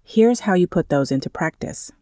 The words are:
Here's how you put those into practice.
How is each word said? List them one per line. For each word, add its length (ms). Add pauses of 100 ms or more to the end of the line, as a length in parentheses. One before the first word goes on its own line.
Here's 380
how 160
you 100
put 240
those 220
into 180
practice. 600 (100)